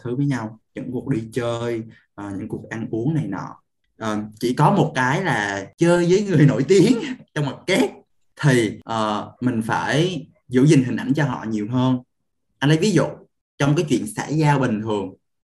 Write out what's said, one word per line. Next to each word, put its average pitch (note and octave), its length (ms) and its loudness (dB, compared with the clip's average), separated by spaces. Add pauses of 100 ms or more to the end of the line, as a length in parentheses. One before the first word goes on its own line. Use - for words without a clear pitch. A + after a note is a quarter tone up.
thứ A#2+ 120 -6
với C#3+ 100 0
nhau. A#2 340 -4 (160)
Những - 160 -10
cuộc B2 160 -8
đi A2+ 260 -4
chơi, A#2 500 -4 (320)
ờ, G2+ 220 -12
những G#2+ 100 -10
cuộc G#2+ 220 -12
ăn A2+ 220 -8
uống A#2 220 -2
này B2 140 -2
nọ. D#2 340 -10 (360)
Ờ, G#2+ 260 -6 (160)
chỉ B2+ 140 -2
có D3+ 180 4
một D#3 240 2
cái C3+ 280 0
là G2+ 440 -2 (100)
chơi F3 320 4
với G3+ 200 4
người D3+ 160 6
nổi B2 220 2
tiếng G3+ 320 6 (160)
<laughs> - 180 -20
trong D3 120 -2
mặt A#2+ 100 -6 (120)
kép G3+ 220 2 (520)
thì, A#2+ 420 2
ờ, G#2+ 480 -4 (100)
mình B2 200 0
phải A#2 680 -2 (220)
giữ B2+ 160 4
gìn D3 180 6
hình A#2+ 120 -4
ảnh A2+ 180 -4
cho D3+ 120 0
họ G#2+ 240 -6
nhiều G#2+ 220 -4
hơn. B2+ 280 2 (600)
Anh C#3+ 100 2
lấy D#3 80 4
ví G3+ 140 0
dụ, D3+ 120 4 (540)
trong D3 180 2
cái E3 140 0
chuyện G#2+ 180 0
xã - 200 -8
giao D3 320 2
bình A2 220 -2
thường, G#2 320 -4 (400)